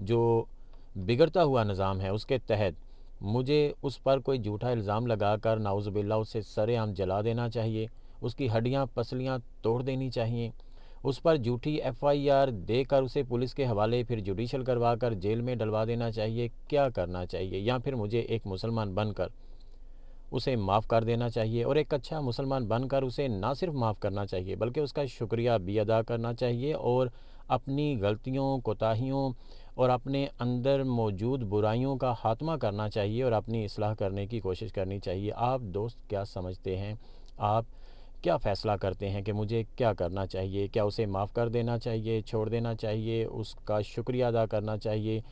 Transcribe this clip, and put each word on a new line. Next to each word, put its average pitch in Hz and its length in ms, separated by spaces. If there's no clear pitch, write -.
जो 117 460
बिगड़ता 127 440
हुआ 131 220
निज़ाम 98 360
है, 95 140
उसके 110 260
तहत 104 360
मुझे 135 500
उस 139 140
पर 135 220
कोई 135 200
झूठा 104 320
इल्ज़ाम 110 360
लगाकर, 107 520
नाउज़ुबिल्लाह, 104 580
उसे 110 240
सरेआम 110 520
जला 95 280
देना 117 280
चाहिए, 110 380
उसकी 120 240
हड्डियाँ 123 400
पसलियाँ 127 520
तोड़ 117 200
देनी 131 260
चाहिए, 117 420
उस 135 160
पर 160 180
झूठी 123 420
एफ़आईआर 139 720
देकर 120 520
उसे 131 220
पुलिस 123 280
के 139 120
हवाले, 117 380
फिर 113 180
जुडिशल 110 420
करवाकर 120 520
जेल 104 260
में 123 160
डलवा 110 280
देना 117 260
चाहिए? 113 400
क्या 143 220
करना 90 340
चाहिए? 92 340
या 117 200
फिर 131 160
मुझे 113 340
एक 113 180
मुसलमान 107 480
बनकर 101 360
उसे 131 240
माफ़ 101 300
कर 113 160
देना 117 260
चाहिए 113 340
और 135 140
एक 151 160
अच्छा 156 280
मुसलमान 135 460
बनकर 131 360
उसे 135 240
ना 110 260
सिर्फ 170 220
माफ़ 113 240
करना 101 260
चाहिए, 92 300
बल्कि 120 240
उसका 143 280
शुक्रिया 117 500
भी 98 200
अदा 110 240
करना 117 320
चाहिए 123 400
और 123 380
अपनी 139 460
गलतियों, 131 640
कोताहियों 120 720
और 127 120
अपने 135 360
अंदर 123 440
मौजूद 117 600
बुराइयों 107 520
का 127 160
खात्मा 117 440
करना 107 320
चाहिए 107 340
और 123 100
अपनी 110 320
इस्लाह 104 280
करने 101 340
की 113 120
कोशिश 95 320
करनी 98 280
चाहिए। 98 320
आप 127 300
दोस्त 104 380
क्या 101 160
समझते 92 500
हैं? 101 220
आप 107 280
क्या 170 140
फ़ैसला 104 400
करते 98 300
हैं 98 160
कि 107 100
मुझे 107 300
क्या 117 160
करना 92 320
चाहिए? 95 420
क्या 107 180
उसे 104 220
माफ़ 98 260
कर 120 160
देना 117 280
चाहिए, 113 460
छोड़ 107 260
देना 117 260
चाहिए, 113 500
उसका - 580
शुक्रिया 123 440
अदा 117 200
करना 107 300
चाहिए 107 540